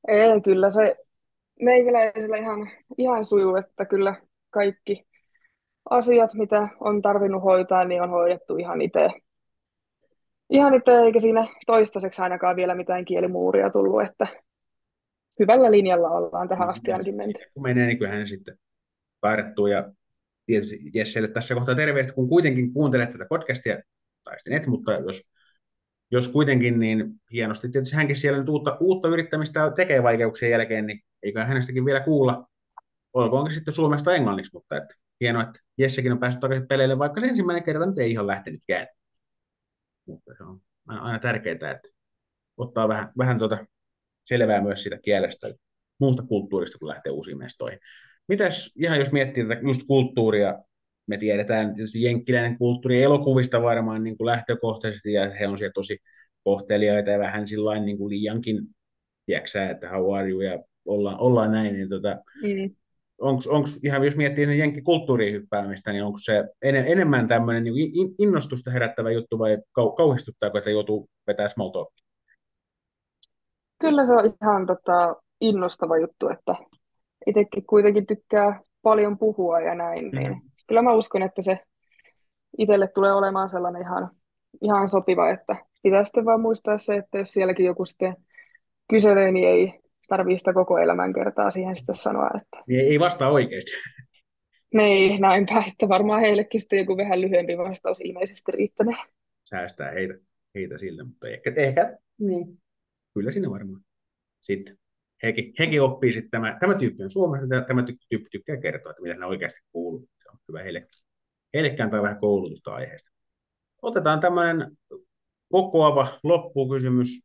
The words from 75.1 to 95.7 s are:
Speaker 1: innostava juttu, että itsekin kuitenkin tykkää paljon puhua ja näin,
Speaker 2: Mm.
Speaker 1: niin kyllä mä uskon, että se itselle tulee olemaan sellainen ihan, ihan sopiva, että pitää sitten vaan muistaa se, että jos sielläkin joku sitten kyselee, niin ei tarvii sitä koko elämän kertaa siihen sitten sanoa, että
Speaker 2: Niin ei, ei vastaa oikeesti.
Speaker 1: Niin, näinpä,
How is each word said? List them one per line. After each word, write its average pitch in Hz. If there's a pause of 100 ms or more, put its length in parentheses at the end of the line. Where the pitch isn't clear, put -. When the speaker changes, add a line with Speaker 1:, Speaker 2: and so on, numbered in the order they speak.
Speaker 1:
innostava 180
juttu, 160
että - (720)
itsekin 208
kuitenkin 208
tykkää 208 (220)
paljon 208
puhua 185
ja 170
näin, 170
Speaker 2:
Mm. 135
Speaker 1:
niin 131 (260)
kyllä 226
mä 247
uskon, 220
että 190
se 190 (1000)
itselle 202
tulee 196
olemaan 196
sellainen 175
ihan, 180 (520)
ihan 202
sopiva, 180
että 190 (260)
pitää 196
sitten 220
vaan 226
muistaa 220
se, 208
että 202
jos 196
sielläkin 185
joku 180
sitten 185 (760)
kyselee, 196
niin 180
ei 180 (280)
tarvii 185
sitä 185
koko 185
elämän 170
kertaa 101
siihen 185
sitten -
sanoa, - (120)
että -
Speaker 2:
Niin 127
ei, 135
ei 147
vastaa 170
oikeesti. 117 (1040)
Speaker 1:
Niin, 202
näinpä, 196